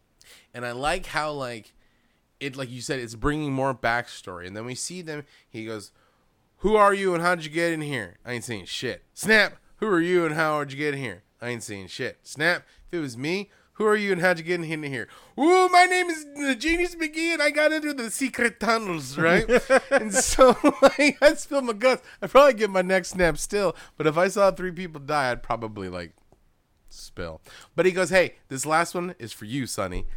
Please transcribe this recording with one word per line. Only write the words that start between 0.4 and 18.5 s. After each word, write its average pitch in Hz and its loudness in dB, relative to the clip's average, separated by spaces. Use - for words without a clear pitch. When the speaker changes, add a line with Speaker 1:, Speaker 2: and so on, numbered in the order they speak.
Speaker 1:
And 123 -10
I 120 -6
like 156 -4
how, 151 -4
like, 123 -10
it, 135 -8
like 131 -8
you 123 -12
said, 131 -6
it's 117 -10
bringing 143 -2
more 135 0
backstory. 110 -4
And 95 -12
then 113 -10
we 127 -10
see 175 -10
them, 151 -12
he 113 -12
goes, 110 -12
"Who 214 2
are 202 8
you 190 0
and 165 -2
how'd 175 0
you 156 -10
get 165 0
in 156 -4
here?" 120 -6
"I 120 -8
ain't 117 -6
saying 107 -8
shit." - -8
"Snap, 202 2
who 214 -6
are 175 2
you 175 2
and 151 -2
how 156 0
did 135 -12
you 135 -14
get 147 -4
in 139 -8
here?" 98 -10
"I 120 -10
ain't 117 -8
saying 98 -12
shit." 120 -10
"Snap, 156 -2
if - -10
it - -4
was 127 -8
me, 180 -4
who 214 -2
are 208 4
you 202 0
and 175 -2
how'd 180 2
you 165 -12
get 175 -2
in 156 -6
here?" 135 -8
"Ooh, 359 6
my 359 8
name 359 0
is 311 -6
the 277 -2
Genius 330 -2
McGee 320 -4
and 294 -2
I 294 2
got 302 2
into 302 -4
the 226 -6
secret 233 -2